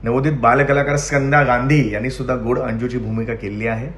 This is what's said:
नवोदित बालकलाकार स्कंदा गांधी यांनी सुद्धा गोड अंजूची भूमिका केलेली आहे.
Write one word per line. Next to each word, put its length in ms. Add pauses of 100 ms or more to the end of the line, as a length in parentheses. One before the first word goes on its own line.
नवोदित 280
बालकलाकार 640
स्कंदा 480
गांधी 500
यांनी 160
सुद्धा 260
गोड 240
अंजूची 380
भूमिका 360
केलेली 340
आहे. 200 (100)